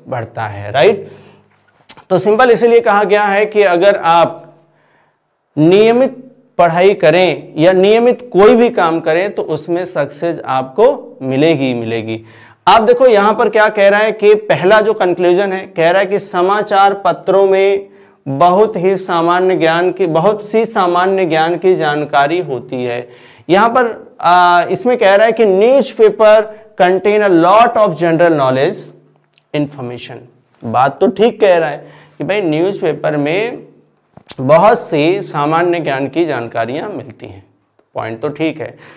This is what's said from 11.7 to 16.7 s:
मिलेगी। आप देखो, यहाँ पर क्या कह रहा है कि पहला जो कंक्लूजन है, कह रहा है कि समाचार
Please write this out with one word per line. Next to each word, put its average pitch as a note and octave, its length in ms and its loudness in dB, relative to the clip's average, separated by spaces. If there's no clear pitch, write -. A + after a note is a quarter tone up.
मिलेगी। A2+ 500 -8
आप G#3+ 140 2
देखो, A#3+ 260 2
यहाँ A3 260 2
पर A#3 160 -2
क्या G#3+ 200 2
कह G3+ 200 2
रहा G3+ 100 2
है G#3+ 120 0
कि G#3 240 2
पहला G3+ 460 2
जो G#3+ 120 -2
कंक्लूजन F3+ 600 0
है, F#3+ 240 -12
कह E3 140 2
रहा F#3+ 80 2
है G3+ 60 0
कि G3 140 -4
समाचार G3 720 0